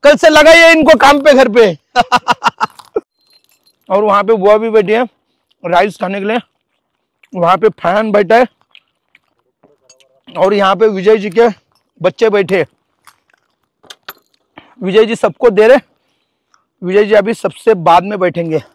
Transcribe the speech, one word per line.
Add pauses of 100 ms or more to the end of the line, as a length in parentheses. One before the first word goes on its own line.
कल
से
लगाइए
इनको
काम
पे,
घर
पे। (200)
<laughs> (1900)
और
वहां
पे
बुआ
भी
बैठी
है (600)
राइस
खाने
के
लिए, (920)
वहां
पे
फैन
बैठा
है (1800)
और
यहाँ
पे
विजय
जी
के (520)
बच्चे
बैठे। (2250)
विजय
जी
सबको
दे
रहे, (1040)
विजय
जी
अभी
सबसे
बाद
में
बैठेंगे। (120)